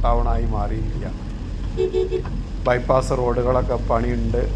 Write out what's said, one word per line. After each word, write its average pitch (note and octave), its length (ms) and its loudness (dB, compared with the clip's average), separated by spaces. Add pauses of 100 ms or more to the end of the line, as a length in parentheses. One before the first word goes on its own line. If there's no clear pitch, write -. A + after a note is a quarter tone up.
ടൗണായി A#2+ 500 4
മാറിയിരിക്കുകയാണ്. G#2+ 640 -2 (1500)
ബൈപ്പാസ് B2+ 520 2
റോഡുകളൊക്കെ B2 580 2 (120)
പണിയുണ്ട് A#2 520 0 (140)